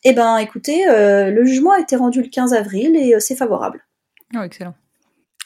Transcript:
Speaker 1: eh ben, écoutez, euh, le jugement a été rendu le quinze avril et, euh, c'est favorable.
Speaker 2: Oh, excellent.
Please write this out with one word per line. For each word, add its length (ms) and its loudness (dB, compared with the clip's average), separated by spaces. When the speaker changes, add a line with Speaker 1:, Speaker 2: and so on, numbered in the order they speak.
Speaker 1:
eh 80 6
ben, 240 2
écoutez, 500 -4
euh, 440 2
le 140 2
jugement 280 2
a 80 2
été 160 -2
rendu 260 -2
le 60 -6
quinze 240 -4
avril 420 -2
et, 200 2
euh, 60 2
c'est 160 -6
favorable. 500 -6
Speaker 2:
Oh, 60 -6
excellent. 320 -14